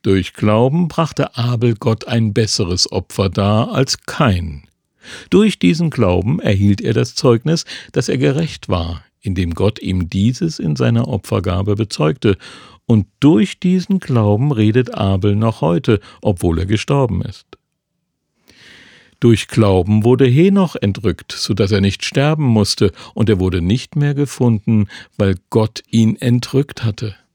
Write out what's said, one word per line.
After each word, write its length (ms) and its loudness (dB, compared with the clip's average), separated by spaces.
Durch 320 0
Glauben 540 2
brachte 500 -4
Abel 380 0
Gott 320 -4
ein 260 0
besseres 580 -2
Opfer 380 -2
dar 420 0
als 360 -4
Kain. 560 -2
Durch 300 2
diesen 320 2
Glauben 480 0
erhielt 420 2
er 120 -2
das 200 -2
Zeugnis, 520 0
dass 180 -4
er 80 -2
gerecht 520 -4
war, 340 -4
indem 320 -4
Gott 260 -2
ihm 300 -4
dieses 480 -2
in 180 -4
seiner 320 0
Opfergabe 680 -2
bezeugte. 640 -2
Und 180 2
durch 400 2
diesen 400 0
Glauben 520 0
redet 440 0
Abel 400 0
noch 260 -2
heute, 380 0
obwohl 340 0
er 80 -4
gestorben 560 -2
ist. 240 -12
Durch 260 4
Glauben 560 2
wurde 220 4
Henoch 500 2
entrückt, 560 -4
so 220 -6
dass 180 0
er 100 2
nicht 220 0
sterben 400 0
musste, 480 2
und 160 0
er 100 2
wurde 220 0
nicht 340 -2
mehr 180 0
gefunden, 720 0
weil 200 0
Gott 400 -2
ihn 280 2
entrückt 680 -2
hatte. 320 -6